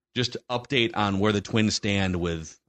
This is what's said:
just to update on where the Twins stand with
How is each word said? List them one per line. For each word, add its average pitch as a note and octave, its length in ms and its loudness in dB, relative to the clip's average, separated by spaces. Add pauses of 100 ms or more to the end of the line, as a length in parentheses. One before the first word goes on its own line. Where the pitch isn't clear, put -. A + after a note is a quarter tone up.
(140)
just B2 200 -2
to - 160 -8
update B2 460 0
on G2+ 240 2
where G#2+ 120 4
the G2+ 100 0
Twins G#2+ 340 2
stand G2 420 0
with E2 500 -4